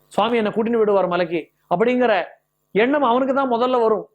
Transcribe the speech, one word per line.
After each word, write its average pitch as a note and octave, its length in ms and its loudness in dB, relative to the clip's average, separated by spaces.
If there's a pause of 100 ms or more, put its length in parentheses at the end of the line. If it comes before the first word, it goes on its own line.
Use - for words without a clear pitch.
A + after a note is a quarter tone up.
(120)
"சுவாமி A#3 280 0
என்னை G#3 140 -2
கூட்டின்னு A3+ 280 0
விடுவார் G3+ 260 2
மலைக்கு" F3 320 -2 (300)
அப்படிங்கிற A#3+ 420 0 (640)
எண்ணம் C4+ 320 2
அவனுக்கு C4 280 0
தான் C4+ 180 -2
முதல்ல B3 280 0
வரும். G#3+ 340 0